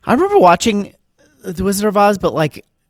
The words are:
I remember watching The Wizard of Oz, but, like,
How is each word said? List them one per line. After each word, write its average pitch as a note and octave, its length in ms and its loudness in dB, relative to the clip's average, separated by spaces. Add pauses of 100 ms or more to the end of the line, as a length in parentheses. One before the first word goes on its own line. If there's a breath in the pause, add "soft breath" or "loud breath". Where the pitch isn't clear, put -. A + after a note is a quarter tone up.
I - 80 -2
remember G4 240 0
watching G3+ 560 2 (520)
The F#3 180 -8
Wizard G3+ 240 -2
of G3 80 -2
Oz, G3+ 220 2
but, E3+ 160 -4
like, D3+ 320 -4 (240)